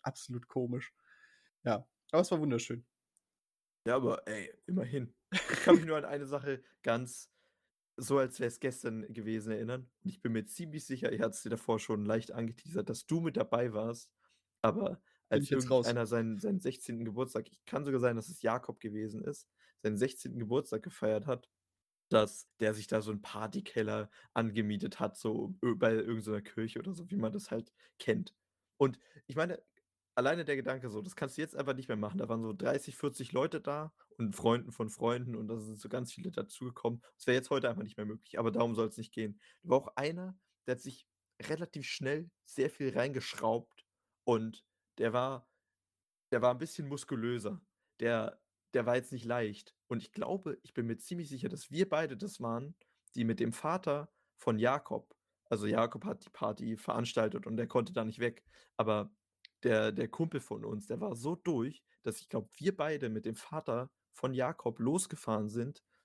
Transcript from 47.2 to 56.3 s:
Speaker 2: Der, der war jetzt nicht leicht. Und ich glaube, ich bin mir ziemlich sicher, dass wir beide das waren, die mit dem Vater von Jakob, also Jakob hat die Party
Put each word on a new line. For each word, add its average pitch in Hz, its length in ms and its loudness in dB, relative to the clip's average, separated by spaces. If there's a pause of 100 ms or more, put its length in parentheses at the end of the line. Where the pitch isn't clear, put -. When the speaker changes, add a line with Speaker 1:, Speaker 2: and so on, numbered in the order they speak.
Speaker 2:
Der, 117 420 0 (320)
der 120 120 4
war 120 100 6
jetzt 127 160 0
nicht 117 140 -8
leicht. 117 500 -2 (120)
Und 120 140 -2
ich - 100 -16
glaube, 190 520 -4
ich - 100 -20
bin 117 140 -2
mir 113 100 -2
ziemlich 175 320 -8
sicher, 131 200 -4
dass - 220 -8
wir 180 180 4
beide 151 280 0
das - 240 -8
waren, 120 340 -4 (400)
die 120 100 2
mit 113 140 2
dem 113 140 2
Vater 151 580 -2 (240)
von 113 240 0
Jakob, - 560 0 (340)
also 104 180 2
Jakob 110 380 2
hat - 200 -6
die - 40 -20
Party 110 480 -2